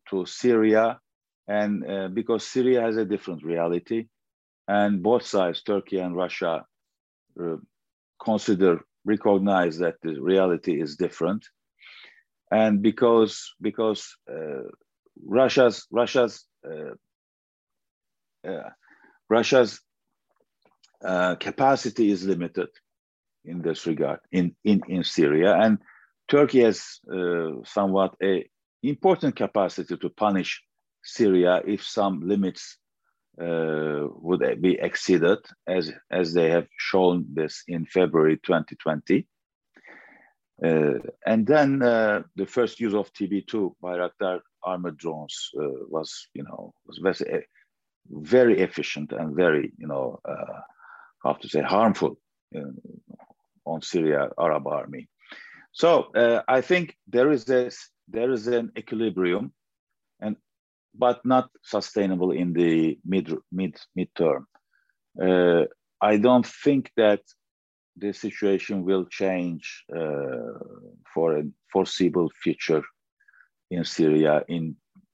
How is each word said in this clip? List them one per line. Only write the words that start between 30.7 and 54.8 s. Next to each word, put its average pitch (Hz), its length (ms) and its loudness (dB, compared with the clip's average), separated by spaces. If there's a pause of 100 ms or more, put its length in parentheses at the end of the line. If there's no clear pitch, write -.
Syria 92 640 2
if 101 180 -4
some 95 440 -4
limits, 98 500 -4 (640)
uh, 78 680 -4 (140)
would 80 400 0
be 90 180 4
exceeded, 90 600 2 (280)
as, 85 240 -2 (200)
as 85 220 -2
they 82 160 4
have 82 180 2 (100)
shown 87 560 2
this 78 340 -6
in 82 180 -6
February 78 520 2
twenty - 380 -2
twenty. 80 520 -2 (1400)
Uh, 78 360 2 (260)
and 110 200 2
then, 139 380 4
uh, 110 400 2 (120)
the 95 100 -4
first - 340 -2
use 107 160 -2
of 104 180 -4
T 101 140 -4
B 98 140 -2
two 98 400 -4
Bayraktar 90 580 -4 (240)
armored 87 340 -6
drones, 78 600 -10
uh, 69 300 -6
was, - 460 -10
you - 100 -14
know, - 300 -16 (120)
was 78 120 -20
very, 80 480 -4 (640)
very 110 500 4
efficient 76 520 -4
and 76 240 -6
very, 78 420 2
you 78 100 -14
know, 67 400 -6
uh, - 320 -10 (640)
how 69 100 0
to - 140 -10
say, 73 140 -2
harmful, 90 580 0 (360)
uh, 78 60 -8 (1040)
on 78 160 -8
Syria 76 480 0 (100)
Arab 76 280 0
army. 71 400 -8 (640)